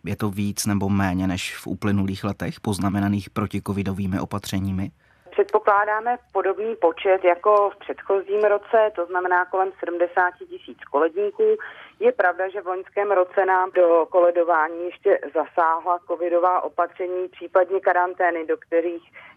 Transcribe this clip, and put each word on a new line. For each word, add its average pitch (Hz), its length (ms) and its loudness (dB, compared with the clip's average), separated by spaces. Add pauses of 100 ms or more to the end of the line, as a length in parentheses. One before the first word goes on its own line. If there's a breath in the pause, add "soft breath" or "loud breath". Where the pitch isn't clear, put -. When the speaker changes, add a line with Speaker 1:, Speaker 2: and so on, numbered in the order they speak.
Speaker 1:
Je 104 100 -6
to 107 140 -4
víc 101 360 -6
nebo 98 240 0
méně 92 380 0
než 92 300 -6
v - 100 -16
uplynulých 98 560 -2
letech, 92 360 -8
poznamenaných 101 720 -2
protikovidovými 98 880 -4
opatřeními? 95 720 -6 (400 soft breath)
Speaker 2:
Předpokládáme 214 880 0 (160)
podobný 196 480 -4
počet 185 420 2
jako 196 460 2
v - 100 -12
předchozím 196 640 -2
roce, 214 520 2
to 175 100 -4
znamená 180 400 0
kolem 190 340 -2
sedmdesáti 175 680 -2
tisíc 175 320 -18 (140)
koledníků. 170 520 0 (560 loud breath)
Je 233 120 4
pravda, 185 380 0
že 190 120 -8
v 175 60 -10
loňském 190 440 -4
roce 185 340 2
nám 185 300 2
do 170 340 6
koledování 170 760 2
ještě 180 340 0 (140)
zasáhla 165 760 0
covidová 175 540 2
opatření, 180 680 -4
případně 185 480 0
karantény, 180 680 0
do 160 100 -2
kterých 170 440 -2 (360 loud breath)